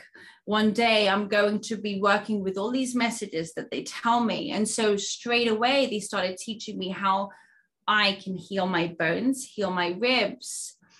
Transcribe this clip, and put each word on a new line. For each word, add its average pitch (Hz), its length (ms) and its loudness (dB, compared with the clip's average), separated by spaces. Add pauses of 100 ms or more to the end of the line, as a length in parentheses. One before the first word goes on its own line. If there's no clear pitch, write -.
(440)
One 214 280 4
day 214 360 4
I'm 202 200 2
going 208 340 4
to 220 140 -6
be 202 240 -4
working 202 420 2
with 185 140 -4
all 208 140 -2
these 254 240 -2
messages 220 600 -2
that - 160 -8
they 131 120 -6
tell 240 380 0
me." 202 320 -2
And 214 140 0
so 214 300 2
straight 240 520 -2
away, 247 380 2
they 214 140 -4
started 185 380 -4
teaching 202 400 -10
me 185 120 -6
how 196 400 0 (560)
I 202 360 4
can 185 140 -6
heal 185 300 -2
my 170 320 0
bones, 190 460 0
heal 190 260 -4
my 180 280 0
ribs. - 800 -2 (220)